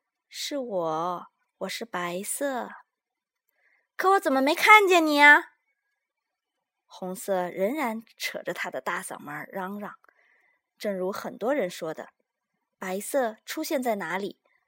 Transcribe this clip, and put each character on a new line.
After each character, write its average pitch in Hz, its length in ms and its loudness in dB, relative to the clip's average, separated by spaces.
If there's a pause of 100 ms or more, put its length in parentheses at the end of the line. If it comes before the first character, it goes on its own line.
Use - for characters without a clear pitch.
(300)
“是 - 300 -6
我， 175 680 -2 (300)
我 190 100 -8
是 - 160 -8
白 175 380 -6
色。 247 480 -4 (1300)
”“可 381 140 4
我 392 80 6
怎 320 120 0
么 262 120 2
没 285 100 4
看 427 340 8
见 349 160 6
你 302 160 2
啊？” 294 340 8 (1400)
红 185 200 -8
色 185 340 -2
仍 196 240 0
然 233 300 -4 (140)
扯 - 260 -6
着 170 100 -4
他 - 160 -8
的 143 100 -8
大 - 220 -6
嗓 - 160 -12
门 143 160 -14
儿 147 180 -12
嚷 196 280 -8
嚷。 190 160 -14 (840)
正 202 180 -4
如 185 160 -4
很 - 280 -10
多 220 120 -2
人 262 160 0
说 170 240 -8
的， 135 200 -12 (680)
白 190 220 -6
色 226 460 -2
出 - 180 -6
现 294 180 -2
在 240 140 0
哪 180 240 -4
里， 202 200 -8 (280)